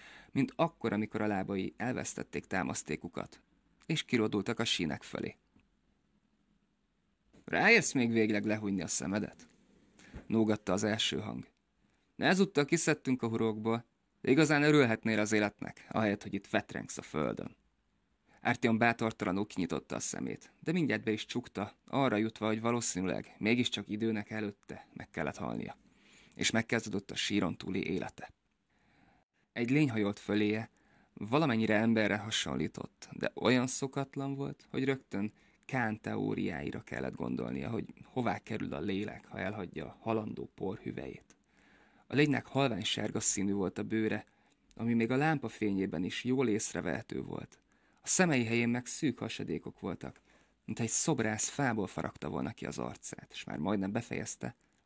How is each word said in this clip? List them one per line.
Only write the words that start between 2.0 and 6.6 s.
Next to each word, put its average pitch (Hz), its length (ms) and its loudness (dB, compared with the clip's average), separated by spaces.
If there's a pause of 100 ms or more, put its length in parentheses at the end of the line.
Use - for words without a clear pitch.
támasztékukat, - 1000 -4 (440)
és 160 180 -2
kilódultak 110 540 0
a 117 60 0
sínek 80 380 0
fölé. - 340 -8 (2000)